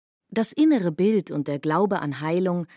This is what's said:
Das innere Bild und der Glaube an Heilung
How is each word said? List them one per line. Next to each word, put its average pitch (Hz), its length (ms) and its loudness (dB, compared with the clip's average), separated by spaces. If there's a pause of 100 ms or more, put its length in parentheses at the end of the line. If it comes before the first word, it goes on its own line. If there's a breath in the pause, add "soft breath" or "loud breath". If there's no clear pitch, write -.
(300)
Das 208 220 -2
innere 269 400 2
Bild 196 380 0
und 147 180 -4
der 143 100 -4
Glaube 175 420 0
an 143 200 -6
Heilung 175 460 -2 (100)